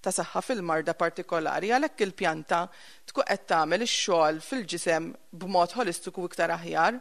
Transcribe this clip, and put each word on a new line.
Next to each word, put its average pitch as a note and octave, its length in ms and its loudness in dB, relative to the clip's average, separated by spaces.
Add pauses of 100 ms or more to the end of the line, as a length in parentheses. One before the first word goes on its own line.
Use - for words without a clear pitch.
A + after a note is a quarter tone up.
ta' F#3 120 -2
saħħa F#3 320 -2
fil-marda E3+ 480 -2
partikolari, E3 800 -2
għalhekk C4+ 320 2
il-pjanta E3+ 540 -2 (500)
tkun - 160 0
qed - 240 -2
tagħmel E3+ 380 2
ix-xogħol D#3+ 640 2
fil-ġisem E3+ 600 -2 (240)
b'mod F3+ 460 2
holistiku F3+ 500 -4
iktar E3+ 240 0
aħjar. E3+ 480 0